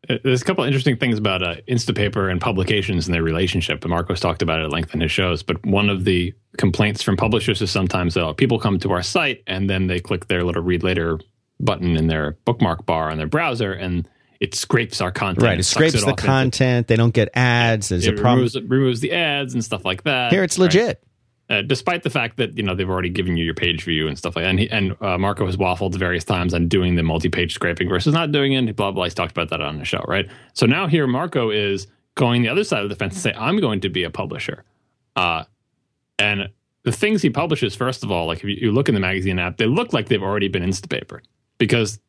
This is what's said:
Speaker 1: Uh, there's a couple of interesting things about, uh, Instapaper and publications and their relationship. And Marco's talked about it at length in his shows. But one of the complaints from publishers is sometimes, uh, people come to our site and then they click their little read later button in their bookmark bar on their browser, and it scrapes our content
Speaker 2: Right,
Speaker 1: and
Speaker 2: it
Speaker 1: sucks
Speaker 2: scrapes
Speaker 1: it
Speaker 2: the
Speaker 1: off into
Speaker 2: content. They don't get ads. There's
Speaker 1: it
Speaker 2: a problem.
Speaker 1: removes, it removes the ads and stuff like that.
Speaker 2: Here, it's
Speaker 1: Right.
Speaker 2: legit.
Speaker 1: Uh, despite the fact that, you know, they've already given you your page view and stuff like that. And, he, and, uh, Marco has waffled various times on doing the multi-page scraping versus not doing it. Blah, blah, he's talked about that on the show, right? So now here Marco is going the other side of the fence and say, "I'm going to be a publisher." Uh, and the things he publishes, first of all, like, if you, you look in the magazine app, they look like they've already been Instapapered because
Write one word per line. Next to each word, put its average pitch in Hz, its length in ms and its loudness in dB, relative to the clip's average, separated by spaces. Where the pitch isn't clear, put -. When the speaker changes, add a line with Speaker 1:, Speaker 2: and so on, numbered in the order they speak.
Speaker 1:
Uh, 123 140 0
there's 127 200 2
a - 20 -12
couple 180 180 0
of 123 60 0
interesting 135 280 2
things 120 220 0
about, 95 240 0
uh, 85 140 -4
Instapaper 104 600 0
and 90 100 0
publications 95 680 0
and 90 80 0
their 82 80 0
relationship. 82 600 0
And 85 80 -4
Marco's 87 300 -2
talked 87 220 -2
about 80 180 0
it 80 40 -4
at 78 60 -4
length 80 240 -4
in 78 60 -2
his 82 100 0
shows. 87 320 0
But - 240 -6
one 101 240 2
of 95 140 -2
the 90 280 0
complaints 104 460 0
from 98 140 2
publishers 110 460 0
is 95 80 -2
sometimes, 90 460 0
uh, 82 180 0
people 120 260 2
come 98 200 2
to 95 120 -2
our 90 100 0
site 147 460 -2
and 95 200 -2
then 92 200 0
they 90 100 0
click 90 300 -6
their 90 160 0
little 85 180 0
read 87 220 0
later 85 340 0
button 87 380 2
in 78 100 2
their 78 380 0
bookmark 117 420 2
bar 80 240 0
on 78 80 -4
their 78 100 -4
browser, 123 440 -2
and 90 360 -4
it - 160 -4
scrapes - 440 -2
our 92 120 -2
content 98 320 0
Speaker 2:
Right, 113 80 6
Speaker 1:
and 87 80 0
Speaker 2:
it - 20 0
Speaker 1:
sucks - 140 0
Speaker 2:
scrapes 156 180 4
Speaker 1:
it - 40 2
Speaker 2:
the 104 80 0
Speaker 1:
off 135 120 0
into - 60 -6
Speaker 2:
content. 127 640 2
They 113 80 6
don't 117 180 4
get 110 180 4
ads. 120 580 2
There's 87 140 2
Speaker 1:
it - 100 2
Speaker 2:
a 104 60 -4
problem. 123 180 6
Speaker 1:
removes, 123 180 2
it 117 120 -8
removes 127 300 2
the 139 140 -2
ads 143 420 -2
and 117 100 -2
stuff 98 200 -6
like 95 180 -2
that. 127 300 0
Speaker 2:
Here, 190 100 4
it's 180 160 -2
Speaker 1:
Right. 185 60 6
Speaker 2:
legit. 185 400 2
Speaker 1:
Uh, 104 140 0
despite 139 400 -2
the 135 80 -2
fact 117 280 -4
that, 113 180 -2
you 107 80 -2
know, 95 100 0
they've 92 160 -2
already 92 200 -2
given 90 260 -2
you 82 80 0
your 82 100 -2
page 85 300 -2
view 78 240 0
and 71 100 -6
stuff 85 160 -8
like 82 100 -2
that. 92 60 0
And, 95 80 2
he, 110 120 0
and, 98 300 -2
uh, 95 180 -2
Marco 98 280 0
has 92 100 -2
waffled 92 380 0
various 90 300 -2
times 90 300 0
on 85 120 2
doing 90 300 2
the 85 80 2
multi-page 82 500 0
scraping 90 340 -2
versus 98 240 2
not 160 200 0
doing 139 220 2
it. 120 200 0
Blah, 101 160 0
blah, 92 140 -2
he's 85 100 -4
talked 85 180 -4
about 82 180 -4
that 80 100 -4
on 76 180 -6
the 73 60 -10
show, - 240 -4
right? 92 180 0
So - 120 2
now 160 220 2
here 151 180 2
Marco 127 440 -2
is 101 360 -2
going 120 260 2
the 117 60 2
other 180 160 0
side 120 180 -2
of 101 60 -4
the 101 80 -6
fence 95 180 -4
and - 80 -8
say, - 160 0
"I'm 151 200 0
going 110 240 0
to 98 80 -2
be 90 120 -2
a 80 80 -4
publisher." - 540 -8
Uh, 85 300 0
and 101 300 -2
the 120 80 0
things 208 300 2
he 156 80 4
publishes, 139 460 -2
first 127 260 -4
of 107 80 -6
all, 85 160 0
like, 82 120 -4
if - 60 -12
you, 101 140 -4
you 107 140 0
look 131 160 2
in 131 60 2
the 101 60 2
magazine 92 380 -2
app, 87 200 -4
they 113 80 2
look 180 260 0
like 113 160 -2
they've 107 140 2
already 98 260 -2
been 92 140 -2
Instapapered 90 600 -6
because 110 500 2